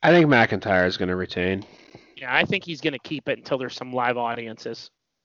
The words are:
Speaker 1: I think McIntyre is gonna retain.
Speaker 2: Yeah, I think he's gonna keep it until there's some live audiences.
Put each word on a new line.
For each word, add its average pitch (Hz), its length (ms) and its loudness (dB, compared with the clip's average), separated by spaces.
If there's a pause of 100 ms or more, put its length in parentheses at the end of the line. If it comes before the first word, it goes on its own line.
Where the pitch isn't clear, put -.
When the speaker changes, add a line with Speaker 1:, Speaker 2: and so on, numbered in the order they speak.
Speaker 1:
I 160 80 6
think 170 160 8
McIntyre 107 580 4
is 92 120 0
gonna 92 180 -2
retain. 92 500 -2 (500)
Speaker 2:
Yeah, 127 200 -8
I 165 100 2
think 196 180 -4
he's 160 180 -10
gonna 143 180 -2
keep - 280 -10
it 123 120 -4
until 139 180 -4
there's 127 180 -8
some 127 180 -12
live 123 240 -2
audiences. 117 760 -8 (340)